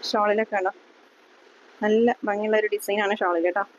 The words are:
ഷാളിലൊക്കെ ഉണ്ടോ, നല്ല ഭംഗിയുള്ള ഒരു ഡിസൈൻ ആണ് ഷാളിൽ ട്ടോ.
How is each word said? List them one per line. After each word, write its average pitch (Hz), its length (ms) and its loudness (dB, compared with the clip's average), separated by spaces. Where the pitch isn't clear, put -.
ഷാളിലൊക്കെ 208 500 0
ഉണ്ടോ, 185 100 -2
നല്ല 226 320 4
ഭംഗിയുള്ള 214 320 0
ഒരു 214 140 -2
ഡിസൈൻ 208 320 -4
ആണ് 208 160 0
ഷാളിൽ 175 340 0
ട്ടോ. - 80 -2